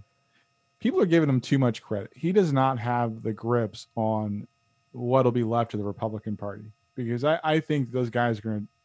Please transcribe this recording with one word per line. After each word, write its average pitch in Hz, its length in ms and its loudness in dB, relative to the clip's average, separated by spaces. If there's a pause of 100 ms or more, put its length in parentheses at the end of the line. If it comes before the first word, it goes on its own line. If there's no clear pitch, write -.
(800)
people 349 220 0
are 214 40 6
giving 165 240 4
him 131 100 4
too 139 200 2
much 123 220 2
credit. 101 340 -6
He 170 180 -2
does 185 180 4
not 131 280 2
have 117 440 -2
the 117 80 -2
grips 113 640 -2
on 107 520 -2 (440)
what'll 123 400 2
be 120 120 0
left 117 300 0
of 104 60 -4
the 101 60 -4
Republican 107 500 -6
Party, 101 300 -10 (300)
because 120 280 -4
I, 156 200 2
I 156 180 2
think 139 320 -2
those 123 160 0
guys 120 300 0
are - 20 -14
gonna 107 220 -4 (220)